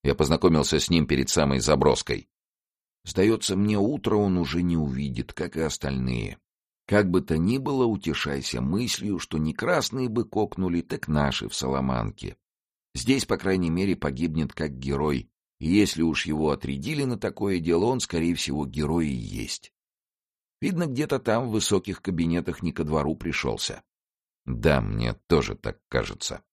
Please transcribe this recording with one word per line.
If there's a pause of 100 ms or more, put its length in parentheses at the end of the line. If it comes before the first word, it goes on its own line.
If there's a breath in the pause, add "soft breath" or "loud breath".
Я
познакомился
с
ним
перед
самой
заброской. (760)
«Сдаётся
мне,
утро
он
уже
не
увидит,
как
и
остальные. (480)
Как
бы
то
ни
было,
утешайся
мыслью,
что
не
красные
бы
кокнули,
так
наши
в
Соломанке. (600)
Здесь,
по
крайней
мере,
погибнет
как
герой, (300)
и
если
уж
его
отрядили
на
такое
дело,
он,
скорее
всего,
герой
и
есть. (920)
Видно,
где-то
там,
в
высоких
кабинетах,
не
ко
двору
пришёлся». (640)
«Да,
мне (140)
тоже
так (100)
кажется». (120)